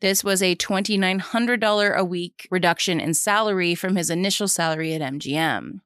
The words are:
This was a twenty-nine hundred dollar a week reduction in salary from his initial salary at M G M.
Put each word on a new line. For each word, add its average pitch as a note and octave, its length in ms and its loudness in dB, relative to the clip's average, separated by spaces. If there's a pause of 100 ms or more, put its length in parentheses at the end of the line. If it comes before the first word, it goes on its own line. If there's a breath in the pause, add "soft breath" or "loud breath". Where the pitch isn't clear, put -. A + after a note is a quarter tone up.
This G3 240 0
was G3 180 2
a F3+ 120 4
twenty-nine G3 640 0
hundred A#3 420 0
dollar G#3 320 2
a F#3+ 100 2
week F3 480 -6
reduction F3 480 2
in D#3+ 140 0
salary G3+ 600 2
from F#3+ 200 -2
his E3+ 140 0
initial F#3+ 400 -2
salary D#3+ 440 -2
at D#3 80 -4
M C3+ 160 -6
G D3 200 -4
M. A#2+ 480 -2